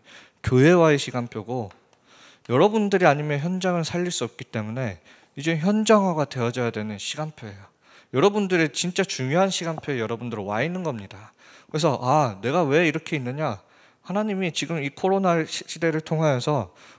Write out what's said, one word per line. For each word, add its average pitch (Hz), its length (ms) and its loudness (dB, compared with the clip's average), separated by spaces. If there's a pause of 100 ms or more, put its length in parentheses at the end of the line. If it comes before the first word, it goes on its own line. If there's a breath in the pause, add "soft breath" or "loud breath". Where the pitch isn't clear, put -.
(420 loud breath)
교회화의 151 560 6
시간표고 120 720 -8 (800 soft breath)
여러분들이 196 580 4
아니면 147 320 2
현장을 180 460 -2
살릴 175 260 -4
수 127 140 -4
없기 - 220 -10
때문에 110 540 -6 (360 soft breath)
이제 160 200 -2
현장화가 196 680 4
되어져야 120 480 -2
되는 107 260 -6
시간표예요. 117 800 -12 (360 soft breath)
여러분들의 180 580 2
진짜 180 320 -2
중요한 170 460 0
시간표에 160 480 -6
여러분들은 113 460 -6
와 104 180 -2
있는 180 200 -4
겁니다. 107 500 -10 (360 loud breath)
그래서 151 340 0
아, 127 380 2
내가 143 220 0
왜 156 260 2
이렇게 160 280 -4
있느냐? 131 440 -6 (420 soft breath)
하나님이 190 500 -2
지금 151 300 -4
이 139 60 -4
코로나 185 560 2
시-, - 220 -8
시대를 160 340 -2
통하여서 147 720 0 (240 loud breath)